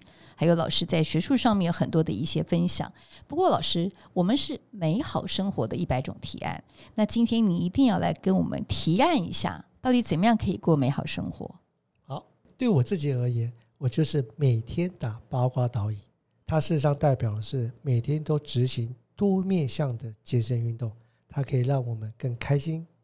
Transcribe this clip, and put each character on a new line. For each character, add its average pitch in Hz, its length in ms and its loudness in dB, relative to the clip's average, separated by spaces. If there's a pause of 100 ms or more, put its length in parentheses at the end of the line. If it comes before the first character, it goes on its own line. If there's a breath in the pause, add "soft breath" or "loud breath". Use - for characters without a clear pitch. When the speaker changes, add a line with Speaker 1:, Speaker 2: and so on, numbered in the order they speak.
(340 loud breath)
Speaker 1:
还 151 120 0
有 170 80 6
老 165 140 0
师 - 160 2
在 165 180 2
学 156 160 0
术 254 180 2
上 220 200 2
面 185 100 2
有 170 60 0
很 - 180 0
多 160 120 2
的 165 100 -2
一 110 120 -4
些 160 180 -2
分 175 260 0
享。 - 240 -2 (340 loud breath)
不 - 80 -12
过 359 140 2
老 202 120 2
师， 175 300 0 (220 loud breath)
我 180 100 2
们 208 140 2
是 277 240 -4 (100)
美 180 300 0
好 - 260 -4
生 190 240 -2
活 - 160 -2
的 - 80 -6
一 139 120 -2
百 127 160 0
种 - 180 -8
提 - 200 -10
案， 85 220 -8 (340 loud breath)
那 214 100 4
今 233 180 2
天 226 220 2
你 175 120 2
一 175 100 -2
定 269 180 4
要 185 120 4
来 170 140 0
跟 190 240 0
我 175 60 2
们 - 260 -4
提 - 300 2
案 285 180 4
一 170 160 -2
下， - 320 -2 (160)
到 254 100 0
底 247 120 4
怎 160 160 0
么 190 80 2
样 233 100 6
可 - 140 -2
以 - 80 -4
过 165 180 4
美 135 140 2
好 - 160 -4
生 - 240 -6
活？ - 240 -12 (480)
Speaker 2:
好， - 240 -14 (320)
对 254 100 0
我 151 140 4
自 185 160 -2
己 143 160 -2
而 123 120 0
言， 120 240 -2 (280 soft breath)
我 135 100 -2
就 165 160 2
是 143 180 0 (140)
每 123 240 2
天 175 380 -4
打 113 200 -8 (120)
八 127 180 0
卦 123 180 0
导 107 240 -2
引， 104 80 -6 (480)
它 160 140 2
事 170 140 0
实 151 40 2
上 143 160 2
代 143 220 2
表 107 200 -2
的 107 40 -4
是 120 400 -4
每 120 220 2
天 147 200 -2
都 151 160 0
执 127 280 0
行 120 280 -4 (220)
多 190 260 2
面 180 240 0
向 123 300 -2
的 110 160 -10 (100)
健 120 200 0
身 117 180 -2
运 117 160 -2
动， 113 160 -6 (340 soft breath)
它 - 160 -4
可 135 140 -2
以 123 40 4
让 135 260 0
我 117 80 -4
们 110 240 -8
更 120 180 -4
开 143 220 0
心、 160 280 -6 (180)